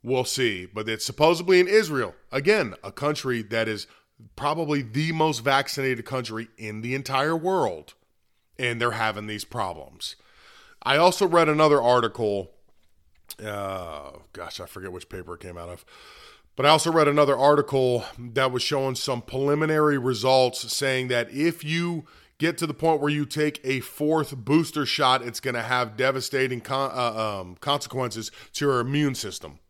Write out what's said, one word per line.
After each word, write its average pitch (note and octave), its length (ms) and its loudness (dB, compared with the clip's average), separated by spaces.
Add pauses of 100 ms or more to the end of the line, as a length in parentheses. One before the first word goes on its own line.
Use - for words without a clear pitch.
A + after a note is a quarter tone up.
We'll B2+ 220 0
see. G2+ 420 -2
But G#2+ 220 -8
it's A2 160 -4
supposedly E3+ 540 4
in F3+ 80 4
Israel. D#3 460 0 (180)
Again, C#3 520 0
a G2 80 -12
country C3+ 500 -4
that A2 260 -2
is G#2+ 200 -6 (480)
probably D3 480 -2
the C#3 280 -4
most D#3 280 0
vaccinated C3+ 680 0
country A2+ 500 -8
in G#2+ 260 -10
the A#2+ 120 -4
entire C3+ 420 -2
world. D#3 600 -2 (640)
And A#2+ 200 -2
they're A#2+ 120 0
having A2 340 -2
these G#2+ 180 -8
problems. F2 760 -8 (680)
I C3+ 140 2
also F3+ 300 4
read E3 200 6
another D3+ 320 6
article. A2+ 760 2 (840)
Uh, F#2 760 -8 (200)
gosh, E2+ 260 -12
I F2+ 60 -10
forget F#2 260 -14
which F2+ 180 -14
paper F2+ 260 -12
it - 40 -20
came F2+ 160 -14
out F2 140 -12
of. F2 160 -16 (680)
But C3+ 100 0
I D3 40 8
also D#3+ 220 4
read D#3+ 160 6
another C#3+ 300 4
article C3+ 680 4 (140)
that B2 340 0
was B2 120 -4
showing C3+ 320 -2
some B2 260 -4
preliminary D3+ 800 2
results B2+ 760 2
saying C3 360 -2
that A#2+ 220 0
if E3 320 0
you E3 420 -4 (340)
get E3 180 0
to E3 100 -2
the D3 60 -6
point D#3 260 2
where D3 120 2
you D3 160 0
take D3+ 360 -2
a C3 160 0
fourth D3+ 560 -2
booster C#3+ 500 2
shot, C3 360 2
it's A#2+ 180 -8
gonna B2 220 -4
have A#2+ 340 -2
devastating B2+ 680 0
con-, C3+ 320 -4
uh, A2 480 -2
um, F2+ 200 -14
consequences B2+ 680 -4 (220)
to C#3+ 120 -2
your C3+ 140 4
immune C#3 340 0
system. E2+ 460 -10 (100)